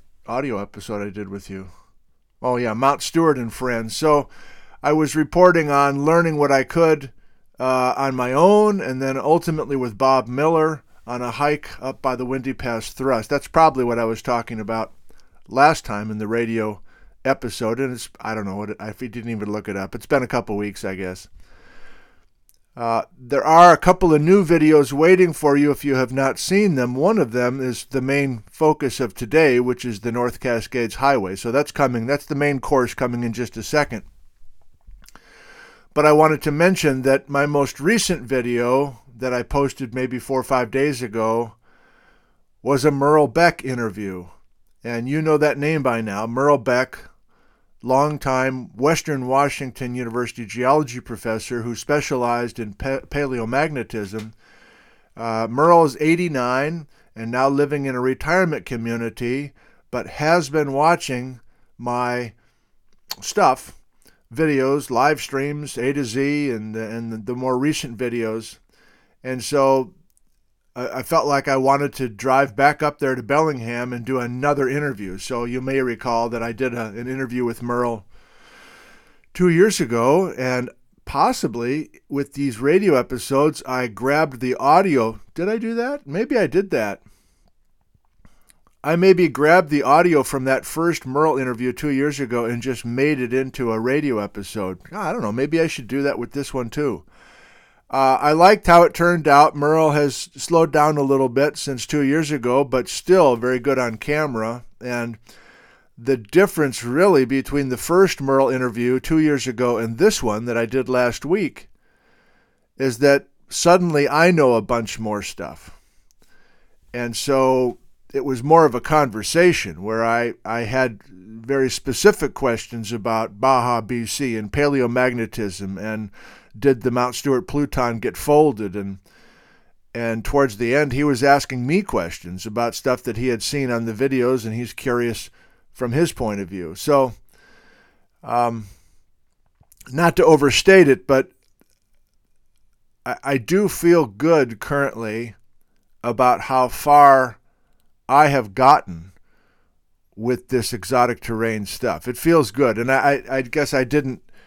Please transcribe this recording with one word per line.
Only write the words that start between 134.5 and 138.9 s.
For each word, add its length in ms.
he's 200
curious 580
from 200
his 220
point 260
of 80
view. 280
So, 380
um, 460